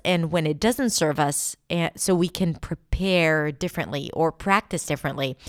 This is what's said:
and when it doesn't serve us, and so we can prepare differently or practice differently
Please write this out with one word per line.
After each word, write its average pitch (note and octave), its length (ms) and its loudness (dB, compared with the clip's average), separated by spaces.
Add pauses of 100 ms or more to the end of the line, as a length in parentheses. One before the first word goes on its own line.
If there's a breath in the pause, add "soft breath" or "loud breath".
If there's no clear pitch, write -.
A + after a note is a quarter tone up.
and E3+ 260 2
when E3 160 0
it D3+ 140 -2
doesn't A#3+ 300 2
serve D3+ 280 0
us, C#3+ 380 0 (120)
and E3 280 0
so - 180 2
we E3+ 140 4
can E3+ 260 0
prepare E3 960 0
differently D3 640 -4
or D#3+ 180 0
practice G3 560 -2
differently C#3 500 -4 (120)